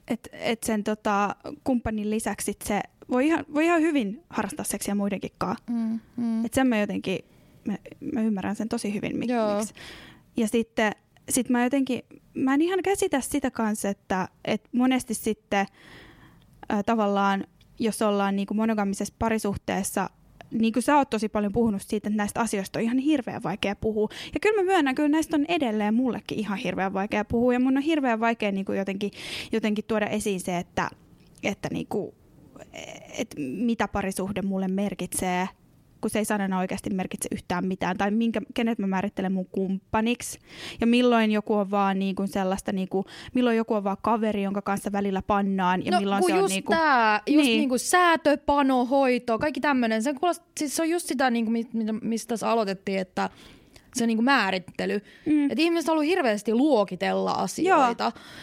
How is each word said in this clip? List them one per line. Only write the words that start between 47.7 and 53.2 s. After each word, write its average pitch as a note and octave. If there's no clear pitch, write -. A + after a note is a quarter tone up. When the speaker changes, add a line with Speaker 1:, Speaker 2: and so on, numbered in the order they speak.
Speaker 2:
säätö, E4
pano, C4+
hoito, B3
kaikki C#4
tämmönen. A#3+
Se C#4+
kuulost-, E4+
siis D4+
se E4
on D#4+
just F4
sitä, C4
niinku, A#3
mi-, A#3
mitä, A3
mistä A3
tässä A3
aloitettiin, G3
että F#3+